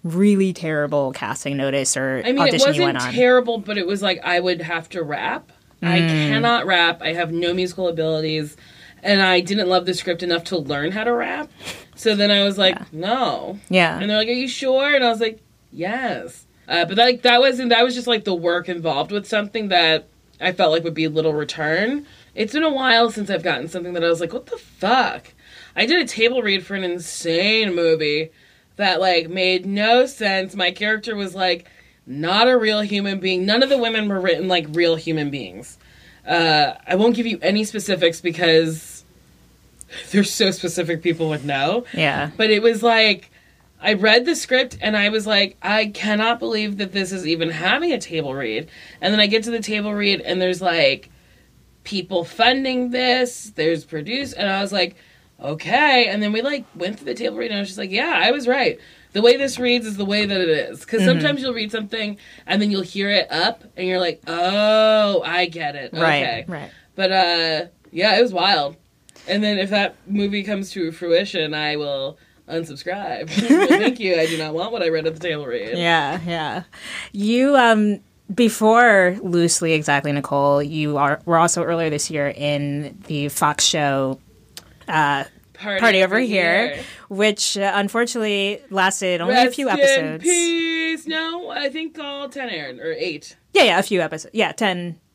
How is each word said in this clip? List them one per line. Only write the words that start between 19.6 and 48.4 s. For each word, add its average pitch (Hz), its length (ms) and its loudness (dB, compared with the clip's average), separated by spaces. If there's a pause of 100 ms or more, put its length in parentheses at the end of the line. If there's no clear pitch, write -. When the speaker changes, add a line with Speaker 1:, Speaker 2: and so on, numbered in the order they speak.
Speaker 2:
that 165 380 2 (320)
I 180 140 -2
felt 175 200 4
like 165 120 0
would 165 80 -4
be 160 160 -2
little 156 240 0
return. 160 720 -2 (300)
It's 214 180 -4
been 311 100 0
a 311 100 2
while 240 380 4
since 208 200 -8
I've 170 120 -2
gotten 151 260 -2
something 180 260 -8
that 165 100 -2
I 170 40 4
was 165 120 2
like, 165 140 -6
"What 262 120 -10
the 466 120 -10
fuck?" - 720 -2 (420)
I 214 120 0
did 330 140 2
a 277 60 -2
table 233 360 0
read 196 240 -2
for 202 80 -8
an 190 100 -4
insane 180 920 -2
movie 160 560 0 (460)
that, 185 240 0
like, 170 300 2
made 185 360 0
no 220 400 2
sense. 190 500 -4
My 185 160 0
character 214 420 -4
was, 196 200 -6
like, 185 320 -2 (400)
not 175 420 2
a 254 100 6
real 214 220 2
human 202 400 -2
being. 185 260 0
None 226 160 4
of 269 60 4
the 277 100 4
women 226 300 0
were 196 120 -2
written 180 280 0
like 175 220 0
real 165 260 2
human 160 340 -4
beings. 113 480 -12 (480)
Uh, 156 460 2 (140)
I 180 100 0
won't 220 180 4
give 226 100 -2
you 226 160 -4
any 202 240 2
specifics 180 560 0
because 160 840 0 (1040)
they're 202 140 4
so 202 260 0
specific 165 520 -4
people 165 280 0
would 143 140 -4
know. 147 400 0 (100)
Speaker 1:
Yeah. 143 420 0
Speaker 2:
But 220 140 2
it 214 120 2
was 226 200 4
like, 220 480 4 (500)
I 214 140 2
read 220 300 4
the 330 120 0
script 254 440 -2
and 214 160 0
I 202 140 2
was 214 160 -2
like, 202 360 0
"I 214 240 0
cannot 214 540 -2
believe 214 380 -4
that 190 140 -6
this 190 200 -4
is 185 140 -8
even 165 240 -2
having 208 420 -2
a 240 80 -2
table 147 340 -6
read." 131 340 -6 (320)